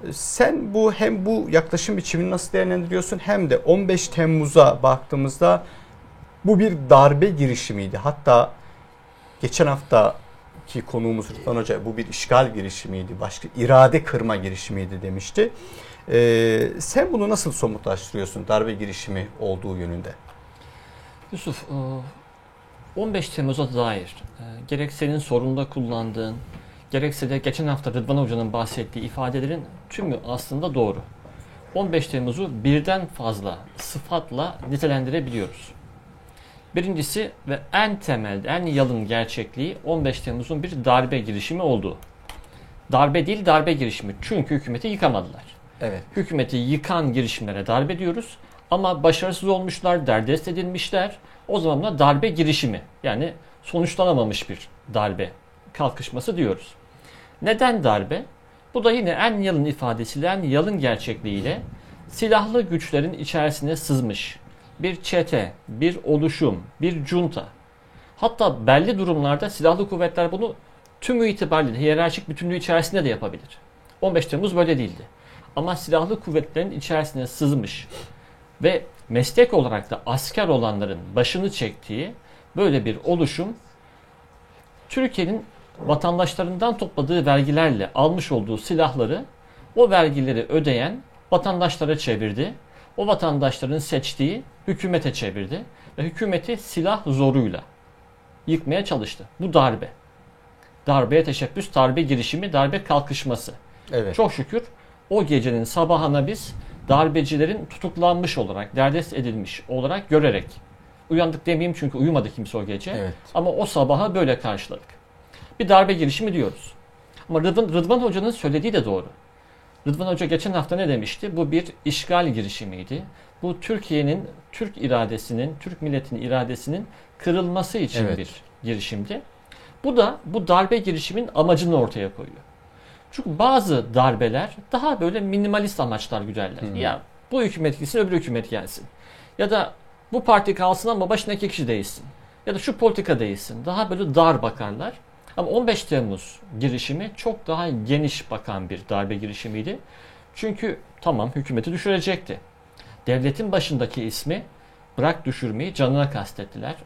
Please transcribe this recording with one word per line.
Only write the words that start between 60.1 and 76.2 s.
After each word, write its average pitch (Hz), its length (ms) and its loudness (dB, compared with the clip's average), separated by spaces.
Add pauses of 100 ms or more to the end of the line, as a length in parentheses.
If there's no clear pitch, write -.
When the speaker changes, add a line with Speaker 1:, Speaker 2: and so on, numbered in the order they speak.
Speaker 2:
en 190 160 0
yalın 160 360 2
gerçekliğiyle 113 840 -2 (480)
silahlı 220 540 2
güçlerin 175 500 -2
içerisine 151 640 -2
sızmış 123 600 -2 (400)
bir 180 240 -4
çete, 135 500 0 (160)
bir 151 360 0
oluşum, 143 580 2 (180)
bir 160 260 0
junta. 175 400 0 (720)
Hatta 175 500 2
belli 175 320 6
durumlarda 160 520 0
silahlı 180 380 2
kuvvetler 170 440 0
bunu 214 220 -4 (460)
tümü 233 280 2
itibariyle 156 500 0
hiyerarşik 160 500 2
bütünlüğü 175 280 -4
içerisinde 170 480 0
de 135 40 2
yapabilir. 98 500 -6 (420)
On 190 140 0
beş 160 120 2
Temmuz 190 300 -2
böyle 165 220 4
değildi. 95 240 -6 (540)
Ama 180 200 -2
silahlı 170 440 0